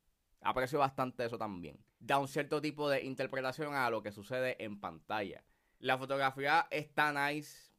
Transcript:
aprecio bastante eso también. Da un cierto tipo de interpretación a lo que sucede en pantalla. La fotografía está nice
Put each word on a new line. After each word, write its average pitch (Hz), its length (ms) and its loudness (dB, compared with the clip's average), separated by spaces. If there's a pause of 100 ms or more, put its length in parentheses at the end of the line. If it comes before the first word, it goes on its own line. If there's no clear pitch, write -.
(400)
aprecio 127 400 6
bastante 135 440 4
eso 117 140 -2
también. 90 400 -6 (220)
Da 135 180 2
un 139 80 2
cierto 147 340 -2
tipo 147 300 -2
de 135 140 0
interpretación 131 720 -4
a 131 160 2
lo 107 120 -2
que 104 80 -8
sucede 123 480 -4
en 104 220 -10
pantalla. 95 640 -8 (340)
La 127 200 0
fotografía 139 720 0
está 151 400 -2
nice 147 680 -6